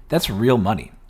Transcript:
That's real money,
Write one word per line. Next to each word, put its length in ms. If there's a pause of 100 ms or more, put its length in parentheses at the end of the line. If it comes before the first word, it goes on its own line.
That's 200
real 280
money, 360 (160)